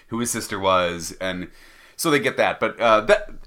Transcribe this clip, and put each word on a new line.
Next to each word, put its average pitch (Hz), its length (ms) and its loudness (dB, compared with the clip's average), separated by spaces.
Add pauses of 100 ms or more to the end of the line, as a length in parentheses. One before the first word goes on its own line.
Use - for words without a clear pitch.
who 113 120 -6
his 120 120 -2
sister 107 280 -6
was. 87 640 0
And 90 260 -6 (480)
so 170 160 -2
they 143 80 4
get 127 160 -2
that. 98 240 0
But, 113 180 -2
uh, 110 240 4
that, 202 280 0 (180)